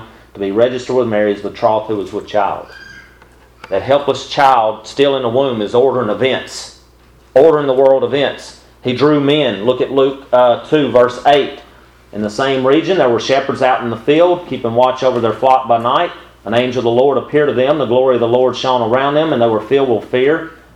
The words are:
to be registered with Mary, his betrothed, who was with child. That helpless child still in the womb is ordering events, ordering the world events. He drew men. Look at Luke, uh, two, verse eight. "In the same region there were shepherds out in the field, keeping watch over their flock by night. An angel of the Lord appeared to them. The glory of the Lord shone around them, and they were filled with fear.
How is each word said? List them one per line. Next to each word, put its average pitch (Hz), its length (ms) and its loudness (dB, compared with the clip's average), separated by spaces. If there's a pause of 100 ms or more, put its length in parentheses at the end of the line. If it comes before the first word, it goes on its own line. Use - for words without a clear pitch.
(340)
to 98 60 -18
be 98 120 -4
registered 123 440 -2
with 123 120 0
Mary, 104 260 0
his 101 100 -8
betrothed, 110 420 -2
who 107 120 -6
was 92 140 -8
with 101 140 -8
child. 90 400 -4 (1040)
That 95 140 -4
helpless 139 460 -2
child 123 580 0
still 139 280 0
in 131 60 -4
the 117 80 -2
womb 123 320 -2
is 101 140 -6
ordering 123 340 2
events, 107 720 -6 (560)
ordering 147 320 4
the 131 60 0
world 135 300 4
events. 123 580 -4 (200)
He 127 120 -4
drew 147 260 2
men. 135 460 0
Look 127 140 0
at 127 120 -4
Luke, 135 320 0 (100)
uh, 123 320 2
two, 147 240 0
verse 123 380 2
eight. 143 320 0 (520)
"In 104 100 -8
the 107 80 -4
same 131 360 -2
region 156 320 2
there 131 120 2
were 117 100 2
shepherds 135 420 -2
out 127 200 0
in 120 80 -6
the 113 80 -6
field, 175 500 2
keeping 117 280 -6
watch 127 280 2
over 120 160 0
their 110 140 0
flock 131 340 2
by 120 100 2
night. 143 340 -2 (340)
An 101 80 -6
angel 123 260 0
of 110 40 -6
the 117 60 0
Lord 127 280 2
appeared 147 320 0
to 117 40 -4
them. 135 240 0
The 135 80 -2
glory 127 300 2
of 117 60 0
the 117 60 0
Lord 123 280 2
shone 127 260 -2
around 131 320 0
them, 151 200 0
and 120 80 0
they 117 60 2
were 110 140 0
filled 135 280 0
with 104 200 -2
fear. 147 420 0 (240)